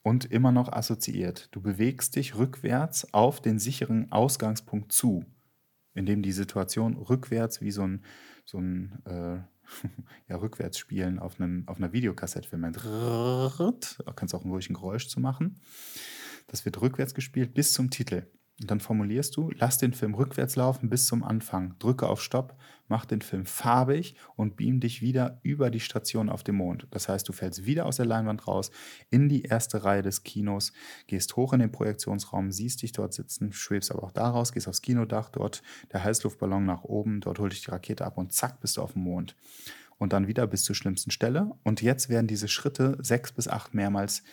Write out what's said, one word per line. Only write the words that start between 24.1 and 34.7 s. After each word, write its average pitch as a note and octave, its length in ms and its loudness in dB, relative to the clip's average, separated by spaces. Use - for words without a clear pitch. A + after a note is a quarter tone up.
und G#2+ 180 0
beam B2 240 2
dich A#2+ 220 -2
wieder B2+ 400 0
über C#3+ 280 2
die A2+ 120 -2
Station - 480 -2
auf F#2+ 140 -4
dem G2+ 120 0
Mond.“ F2+ 360 -2
Das - 180 -4
heißt, G2 180 -2
du F#2 60 -8
fällst F#2 320 -6
wieder D3+ 200 2
aus B2+ 120 0
der B2+ 80 2
Leinwand A2 420 0
raus, F#2+ 240 -2
in C3+ 180 8
die C#3+ 140 4
erste A#2 420 0
Reihe G2 200 4
des G2 200 -2
Kinos, G2+ 480 -2
gehst - 280 -2
hoch C3 160 2
in C3 80 6
den A2 120 4
Projektionsraum, G2+ 800 -2
siehst A2 320 -4
dich A2+ 100 -8
dort - 200 -4
sitzen, - 380 -4
schwebst - 400 -4
aber - 120 -4
auch F#2+ 80 -10
da A#2 180 2
raus, A#2+ 240 2
gehst - 160 -4
aufs - 140 -4